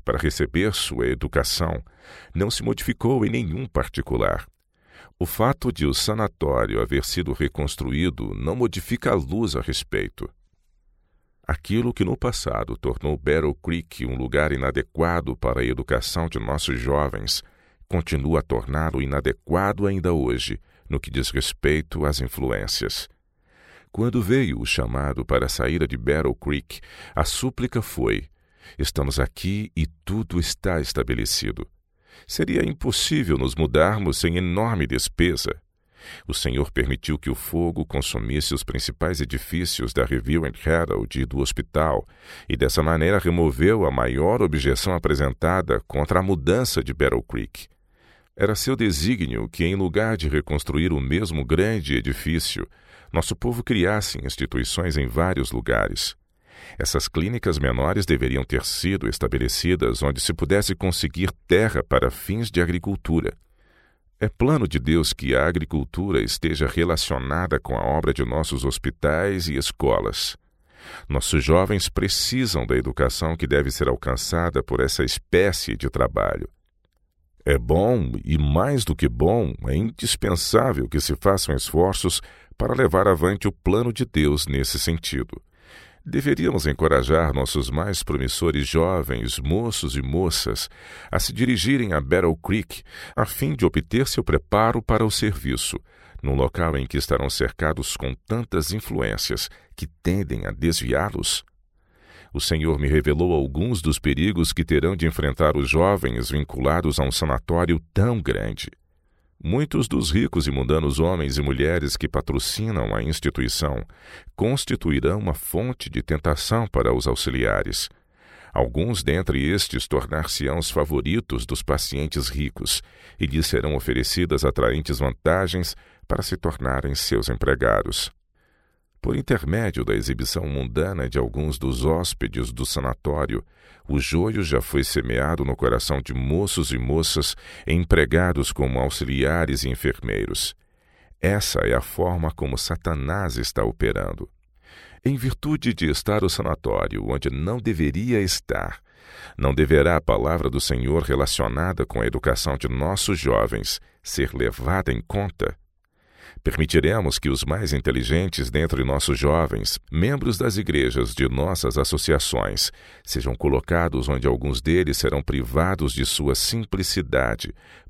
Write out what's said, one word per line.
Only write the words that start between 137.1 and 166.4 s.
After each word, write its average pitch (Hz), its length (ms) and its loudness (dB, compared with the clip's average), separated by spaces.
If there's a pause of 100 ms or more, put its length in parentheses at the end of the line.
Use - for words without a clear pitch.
empregados 82 840 4
como 64 280 0
auxiliares 67 840 0
e 65 60 -2
enfermeiros. 57 880 -2 (640)
Essa 98 380 0
é 57 160 2
a 62 60 2
forma 85 500 -2
como 67 260 -4
Satanás 82 800 -2
está 58 260 -2
operando. 50 640 -2 (760)
Em 139 120 2
virtude 131 560 0
de 85 160 0
estar 104 360 0
o 90 60 4
sanatório 50 800 -2
onde 67 220 -2
não 82 300 -4
deveria 101 640 0
estar, 50 580 -2 (580)
não 67 160 2
deverá 76 440 6
a - 40 -2
palavra 65 480 0
do 64 100 -2
Senhor 67 440 0
relacionada 69 800 0
com 58 160 -2
a 55 60 0
educação 65 500 0
de 64 100 -4
nossos 78 520 0
jovens 55 600 0 (220)
ser - 320 -4
levada 67 580 -2
em 58 80 -2
conta? - 560 -4 (880)
Permitiremos 78 760 2
que - 100 -2
os 65 160 0
mais 80 300 -2
inteligentes 65 800 0
dentre 73 320 2
nossos 69 340 0
jovens, 71 640 0 (120)
membros 113 460 0
das 113 200 0
igrejas 65 580 0
de 67 120 2
nossas 65 480 0
associações, 69 960 0 (320)
sejam 64 300 -2
colocados 69 760 0
onde 67 200 2
alguns 62 340 0
deles 78 360 2
serão 71 260 0
privados 73 680 0
de 67 140 -2
sua 71 300 0
simplicidade, 87 1160 -2 (380)